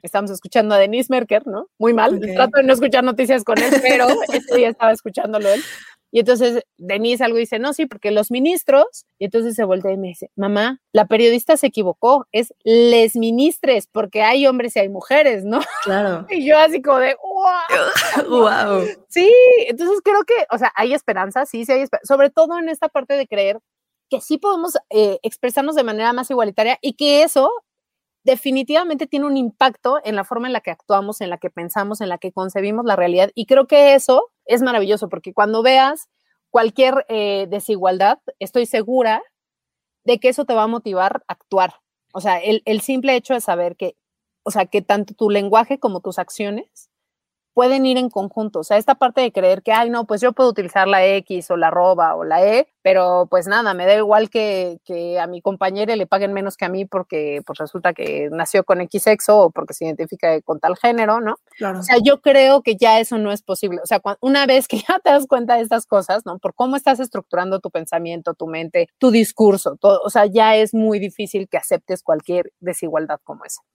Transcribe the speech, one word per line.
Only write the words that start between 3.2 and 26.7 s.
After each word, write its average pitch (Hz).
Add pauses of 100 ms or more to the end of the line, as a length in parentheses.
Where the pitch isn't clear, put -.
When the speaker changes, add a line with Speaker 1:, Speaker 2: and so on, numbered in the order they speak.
Speaker 1:
con -
él, 247 (120)
pero 254
Speaker 2:
<laughs> -
Speaker 1:
este 247
día 233
estaba 226
escuchándolo 214
él. 254 (500)
Y 226
entonces 240 (140)
Denise 220
algo 233
dice, 226
"No, 277
sí, 311
porque 208
los 208
ministros", 294 (140)
y 196
entonces 226
se 226
voltea 190
y 190
me 190
dice, -
"Mamá, 202 (100)
la 208
periodista 233
se 277
equivocó, 226
es 233 (100)
les 233
ministres, 233
porque 214
hay 262
hombres 240
y 226
hay 196
mujeres", 220
¿no? 226 (240)
Speaker 2:
Claro. 190
Speaker 1:
<laughs> -
Y 302
yo 302
así 311
como 277
de, 262
"¡Guau!". 381
Speaker 2:
<laughs> -
¡Guau! 208 (260)
Speaker 1:
Sí, 370 (360)
entonces 339
creo 403
que, 453 (180)
o 233
sea, 233
hay 240
esperanza, 202
sí, 233
sí 277
hay 262
esper-, -
sobre 277
todo 320
en 330
esta 311
parte 277
de 277
creer 202 (500)
que 254
sí 311
podemos, 359 (120)
eh, 208
expresarnos 269
de 277
manera 226
más 247
igualitaria 226